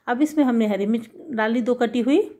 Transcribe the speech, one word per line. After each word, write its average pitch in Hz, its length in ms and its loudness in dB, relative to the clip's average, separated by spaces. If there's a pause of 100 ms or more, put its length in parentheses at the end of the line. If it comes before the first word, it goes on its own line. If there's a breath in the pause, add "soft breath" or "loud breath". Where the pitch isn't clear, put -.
अब 247 140 0
इसमें 302 220 2
हमने 233 240 2
हरी 202 200 0
मिर्च 226 220 -2 (220)
डाली 226 320 0
दो 247 120 0
कटी 240 260 -2
हुई। 277 200 2 (180)